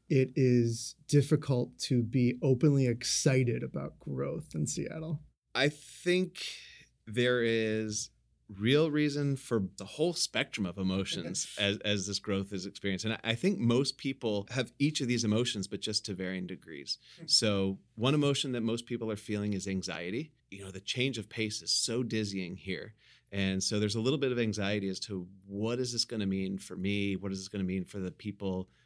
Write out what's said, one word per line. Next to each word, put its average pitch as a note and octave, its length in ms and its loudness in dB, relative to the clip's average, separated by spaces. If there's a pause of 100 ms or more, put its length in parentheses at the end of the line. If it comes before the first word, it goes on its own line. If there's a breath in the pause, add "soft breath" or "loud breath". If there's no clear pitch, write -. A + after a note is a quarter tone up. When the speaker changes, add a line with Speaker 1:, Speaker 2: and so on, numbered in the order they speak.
Speaker 1:
it C3 280 4
is A#2+ 600 4 (120)
difficult C#3+ 720 2
to B2 240 2
be B2 400 2
openly C#3 420 6
excited B2 800 2
about C3+ 360 -8
growth C#3 540 -6
in D3+ 140 -2
Seattle? D#3+ 540 -6 (340)
Speaker 2:
I C3+ 140 4
think - 760 -2 (600 loud breath)
there B2 340 2
is A2 680 0 (480)
real C#3+ 320 6
reason C#3+ 440 2
for A2+ 280 0 (140)
the G2 80 -8
whole D#3+ 280 0
spectrum A2 540 -2
of F2 100 -8
emotions F#2+ 720 -2 (100)
Speaker 1:
Okay. G#2 100 4
Speaker 2:
as, G2+ 120 2
as G2+ 260 -2
this G2+ 140 -4
growth G2 340 -2
is F#2+ 140 -6
experienced. F#2+ 360 -4
And A2 120 -2
I, A2+ 160 -2
I A2+ 40 0
think F#3 220 0
most A#2+ 400 2
people G#2+ 540 -4
have B2 260 -2
each D3+ 240 0
of B2+ 60 -2
these A#2+ 160 2
emotions, G#2+ 440 2
but G2+ 140 -8
just - 240 -4
to G#2 80 -6
varying F#2 320 -6
degrees. E2 540 -10 (200 loud breath)
Speaker 1:
Hmm. E3 60 -16
Speaker 2:
So G2 540 4 (160)
one B2+ 180 2
emotion C#3+ 380 2
that B2 100 0
most A#2 240 0
people A#2 260 -4
are G#2+ 40 -2
feeling G#2 380 -2
is F#2+ 140 -4
anxiety. F#2 640 -4 (200)
You G2 120 -12
know, F#2+ 60 -10
the F#2+ 100 -12
change B2+ 380 0
of G#2 100 -6
pace A2 360 -4
is - 80 -2
so B2 320 0
dizzying G2 520 -2
here. F#2 380 -6 (380 soft breath)
And F#2+ 320 0
so A2 160 0
there's G#2 160 2
a A#2 40 -2
little C3 200 2
bit C3 120 0
of A#2+ 60 -2
anxiety G#2 520 0
as F#2 120 -4
to F#2+ 260 -6 (200)
what G#2+ 320 -2
is B2 120 -2
this A#2 140 0
gonna G#2+ 220 -2
mean F#2+ 320 -2
for - 160 -12
me? G2 400 0
What F#2+ 160 -4
is F#2+ 80 -4
this F#2+ 80 -10
gonna G2 160 -4
mean F#2 200 0
for - 140 -12
the F#2 140 -4
people F#2+ 580 -6 (160)